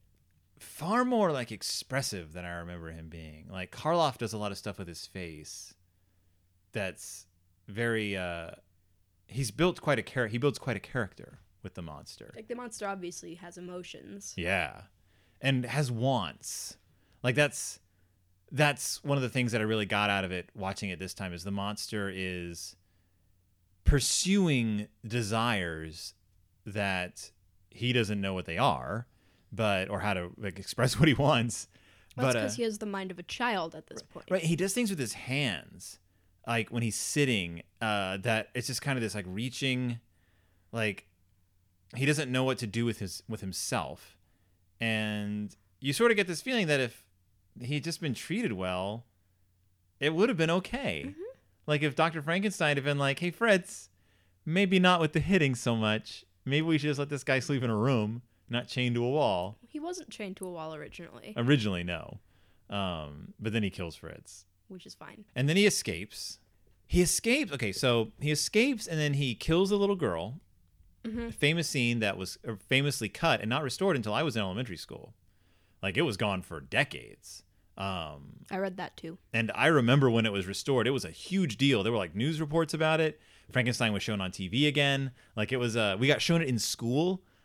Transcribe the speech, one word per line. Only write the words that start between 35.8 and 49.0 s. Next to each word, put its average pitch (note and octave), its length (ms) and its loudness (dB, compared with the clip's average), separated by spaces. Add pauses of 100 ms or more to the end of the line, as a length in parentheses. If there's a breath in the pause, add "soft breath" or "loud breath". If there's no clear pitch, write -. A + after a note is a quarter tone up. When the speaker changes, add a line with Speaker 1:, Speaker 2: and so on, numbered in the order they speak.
Speaker 1:
like, A#2 240 0
when B2 120 -2
he's A2+ 140 0
sitting, G2+ 640 0 (180)
uh, G2+ 380 0
that A2 360 0
it's B2 120 -4
just B2+ 160 -6
kind C3+ 160 -2
of A#2+ 40 0
this, G#2+ 120 -2
like, G2+ 140 -6
reaching, B2 720 -2 (720)
like, A2 340 -2 (920)
he C3+ 100 0
doesn't D3 240 2
know C3 140 2
what C3 140 2
to A#2+ 80 -4
do A2 180 0
with A#2 140 0
his, F#2+ 300 -8
with A2 120 -6
himself. F2+ 760 -6 (640)
And G#2 760 -2 (260)
you C#3 120 -2
sort A#3 180 4
of A3 60 4
get G3 100 2
this E3+ 160 -6
feeling A#3+ 260 0
that D3 120 4
if A#2+ 240 -4 (560)
he B2+ 140 -4
had C#3+ 100 -2
just E3 160 -6
been C#3+ 140 -2
treated F#3+ 380 -2
well, F#2+ 540 -2 (920)